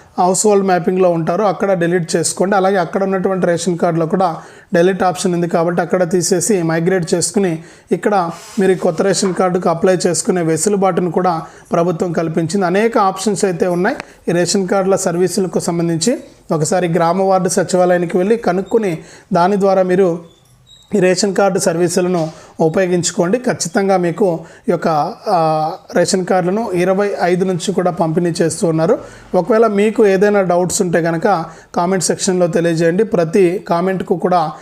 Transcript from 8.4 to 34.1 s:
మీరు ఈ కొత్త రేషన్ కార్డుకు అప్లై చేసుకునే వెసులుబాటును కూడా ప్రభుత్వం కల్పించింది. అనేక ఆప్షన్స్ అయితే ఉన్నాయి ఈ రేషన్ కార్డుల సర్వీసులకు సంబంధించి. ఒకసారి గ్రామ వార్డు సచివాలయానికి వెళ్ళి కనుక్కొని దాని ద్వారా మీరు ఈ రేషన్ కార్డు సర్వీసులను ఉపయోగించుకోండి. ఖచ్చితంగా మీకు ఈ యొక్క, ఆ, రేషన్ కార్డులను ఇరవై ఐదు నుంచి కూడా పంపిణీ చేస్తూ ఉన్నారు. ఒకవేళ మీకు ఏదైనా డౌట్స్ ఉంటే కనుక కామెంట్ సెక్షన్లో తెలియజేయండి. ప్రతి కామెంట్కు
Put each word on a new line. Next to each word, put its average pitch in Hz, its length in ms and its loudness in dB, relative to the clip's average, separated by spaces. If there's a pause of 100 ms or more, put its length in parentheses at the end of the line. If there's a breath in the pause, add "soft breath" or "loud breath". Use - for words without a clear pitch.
మీరు 190 120 4
ఈ 180 40 2
కొత్త 165 260 -2
రేషన్ 196 320 0
కార్డుకు 185 360 0
అప్లై 180 280 2 (100)
చేసుకునే 180 340 -2
వెసులుబాటును 180 720 0
కూడా 175 300 -2 (300 loud breath)
ప్రభుత్వం 175 420 -2
కల్పించింది. 165 520 -2
అనేక 208 320 0
ఆప్షన్స్ 190 480 0
అయితే 185 220 0
ఉన్నాయి 180 280 0 (340 loud breath)
ఈ - 20 0
రేషన్ 175 360 0
కార్డుల 196 280 0
సర్వీసులకు 180 640 -2
సంబంధించి. 170 580 -2 (340 loud breath)
ఒకసారి 175 360 0
గ్రామ 170 340 0
వార్డు 190 280 2
సచివాలయానికి 180 680 0
వెళ్ళి 202 200 2
కనుక్కొని 190 600 -2 (360 loud breath)
దాని 185 260 2
ద్వారా 190 240 2
మీరు 180 540 0 (580)
ఈ 208 40 2
రేషన్ 185 360 2
కార్డు 196 240 2
సర్వీసులను 175 680 0 (300 loud breath)
ఉపయోగించుకోండి. 180 800 0
ఖచ్చితంగా 196 600 0
మీకు 175 420 0 (300 loud breath)
ఈ - 20 2
యొక్క, 170 160 0 (400)
ఆ, 160 440 0 (240)
రేషన్ 180 300 2
కార్డులను 190 480 0
ఇరవై 190 380 0 (100)
ఐదు 180 240 0
నుంచి 185 280 -2
కూడా 180 180 0
పంపిణీ 170 500 0
చేస్తూ 165 260 0
ఉన్నారు. 165 320 2 (360 loud breath)
ఒకవేళ 220 320 2
మీకు 214 380 2
ఏదైనా 202 360 4
డౌట్స్ 180 400 0
ఉంటే 175 200 0
కనుక 165 440 0 (300 loud breath)
కామెంట్ 180 280 0
సెక్షన్లో 180 440 0
తెలియజేయండి. 170 560 0
ప్రతి 190 680 0
కామెంట్కు 185 460 -2